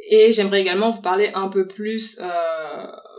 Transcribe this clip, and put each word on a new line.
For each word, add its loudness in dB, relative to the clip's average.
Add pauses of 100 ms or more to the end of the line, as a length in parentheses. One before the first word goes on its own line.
(120)
Et 8
j'aimerais 0
également 0
vous -12
parler 0
un -4
peu -2
plus, -6
euh, -6 (320)